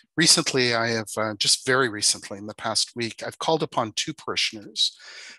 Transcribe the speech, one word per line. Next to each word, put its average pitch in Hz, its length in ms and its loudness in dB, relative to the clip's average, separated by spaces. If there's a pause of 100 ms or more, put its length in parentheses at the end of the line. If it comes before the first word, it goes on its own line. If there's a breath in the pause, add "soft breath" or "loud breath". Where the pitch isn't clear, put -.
(160 loud breath)
Recently, 131 580 4
I 113 140 2
have, 113 280 0
uh, 107 220 0
just - 280 0
very 131 220 4
recently 104 500 -2
in 104 80 -12
the 107 80 -10
past - 420 -2
week, 113 260 -6
I've 113 160 -8
called 160 240 2
upon 120 300 -2
two - 220 -4
parishioners - 800 -4 (420 loud breath)